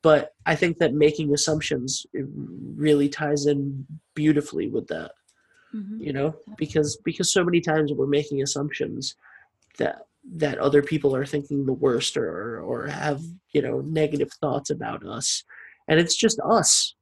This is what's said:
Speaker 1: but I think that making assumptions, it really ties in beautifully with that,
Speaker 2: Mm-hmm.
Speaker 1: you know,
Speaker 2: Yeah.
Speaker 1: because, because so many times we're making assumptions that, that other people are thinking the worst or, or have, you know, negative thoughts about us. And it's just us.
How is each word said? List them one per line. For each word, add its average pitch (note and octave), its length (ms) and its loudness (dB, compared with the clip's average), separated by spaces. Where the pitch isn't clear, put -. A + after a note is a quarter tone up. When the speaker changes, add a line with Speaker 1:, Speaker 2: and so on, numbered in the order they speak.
Speaker 1:
but D3+ 320 4
I E3 100 2
think E3+ 240 0
that D3+ 140 4
making D3+ 400 4
assumptions, C#3+ 800 -2
it C3+ 120 -4
really C#3+ 340 4
ties D3 360 -2
in C#3 400 0
beautifully D3 520 2
with A2+ 200 -4
that, D#2+ 240 -8
Speaker 2:
Mm-hmm. G#3+ 260 -10
Speaker 1:
you D3 120 -6
know, C#3+ 200 -2
Speaker 2:
Yeah. - 100 -18
Speaker 1:
because, D3+ 460 0
because E3+ 280 -2
so F#3 120 4
many F3 180 4
times D#3 300 0
we're C3+ 160 0
making C#3+ 340 0
assumptions C#3+ 760 -4
that, - 260 -2
that D#3 240 0
other C#3+ 220 6
people C#3+ 340 0
are C3 100 -2
thinking C#3+ 400 -2
the C3 80 0
worst B2+ 420 0
or, G#2 460 -4
or A#2+ 260 -6
have, D3 340 -4
you D3 100 4
know, B2+ 200 -4
negative D3 580 0
thoughts D3 300 -4
about - 360 -6
us. - 380 -4
And D#3 100 6
it's E3+ 160 2
just - 240 2
us. - 520 4